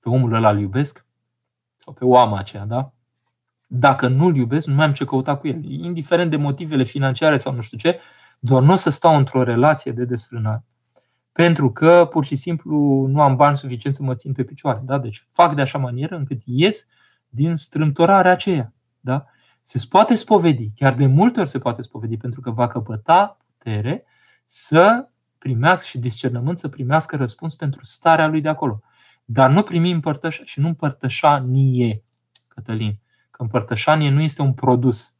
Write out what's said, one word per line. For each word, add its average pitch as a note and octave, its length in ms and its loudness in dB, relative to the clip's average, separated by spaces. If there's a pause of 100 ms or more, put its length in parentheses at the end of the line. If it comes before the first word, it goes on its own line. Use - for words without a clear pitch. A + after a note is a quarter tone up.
pe - 80 -8
omul A#2+ 240 2
ăla A2 180 4
îl G2+ 100 0
iubesc, G#2+ 460 -4 (680)
sau - 160 -20
pe - 120 -10
oama B2 340 4
aceea, G2+ 260 -12
da? B2 280 -6 (720)
Dacă B2+ 420 2
nu-l D3 280 2
iubesc, C3 300 -2
nu C#3+ 80 -2
mai D3 100 4
am D3 80 2
ce C#3 120 -4
căuta C3+ 320 -2
cu C#3 100 -10
el. D3+ 180 -6
Indiferent E3 680 -4
de D#3 60 -2
motivele D3 460 -2
financiare C#3 540 0
sau - 180 -4
nu A#2+ 60 -8
știu A2+ 180 -12
ce, E3+ 200 -2 (400)
doar B2+ 240 2
nu D3+ 100 6
o G3 40 6
să F3+ 140 0
stau D#3+ 260 2
într-o C3+ 260 0
relație B2 500 0
de A#2+ 120 -4
desfrânare. A#2 600 -6 (720)
Pentru D3 360 2
că E3+ 380 6
pur D#3 140 -2
și C#3+ 100 -6
simplu D3 720 -2
nu C#3 140 0
am C#3 160 4
bani C#3+ 200 4
suficient C3+ 400 -6
să C#3+ 60 -10
mă C3 120 -4
țin C3+ 180 -10
pe B2+ 100 -6
picioare. A#2+ 420 -6
Da? C3+ 140 -4
Deci A2+ 320 -10
fac E3 240 2
de C#3+ 60 -2
așa C3+ 180 -4
manieră C3 380 -6
încât C#3 280 -8
ies D3+ 420 -2 (420)
din D#3 260 -2
strâmtorarea E3+ 800 2
aceea. F3 400 -2 (280)
Da? C3+ 260 -6 (360)
Se - 260 -8
poate A3 260 4
spovedi, E3 600 2
chiar C3+ 180 2
de C3+ 120 2
multe G3+ 340 4
ori D#3 80 -2
se C#3 100 -8
poate B2 240 -6
spovedi, A2 340 -10
pentru A#2+ 240 -10
că B2 100 -10
va A#2+ 180 -2
căpăta B2+ 800 0
putere A2+ 580 -6 (400)
să G#3 640 2 (300)
primească C3+ 480 0
și - 120 -12
discernământ, B2 600 -4
să D#3+ 100 -10
primească D3 480 -4
răspuns C3+ 380 -6
pentru C#3 280 -8
starea D#3+ 440 0
lui D#3 140 0
de D3+ 80 -4
acolo. C#3 340 -4 (420)
Dar C3 260 2
nu F3+ 120 4
primi F3 280 0
împărtăș-, D#3+ 540 -4
și - 160 -10
nu C#3+ 60 0
împărtășanie, C3 1400 0 (460)
Cătălin, G#2+ 500 -8 (320)
că - 120 -14
împărtășanie B2+ 680 0
nu C#3 100 2
este D3+ 220 -2
un C3+ 100 2
produs. B2 680 0